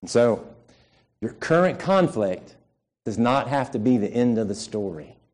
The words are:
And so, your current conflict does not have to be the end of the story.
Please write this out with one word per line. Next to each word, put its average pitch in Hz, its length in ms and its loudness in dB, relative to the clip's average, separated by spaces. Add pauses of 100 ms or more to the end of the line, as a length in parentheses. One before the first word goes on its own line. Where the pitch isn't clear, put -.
And - 80 -14
so, 117 360 2 (760)
your 113 100 -6
current 170 460 0
conflict 131 760 0 (500)
does 107 100 -6
not 123 320 2
have 131 220 -2
to 123 80 -6
be 123 180 2
the 104 160 -2
end 120 240 2
of 110 120 -2
the 101 60 -4
story. 92 640 -10 (160)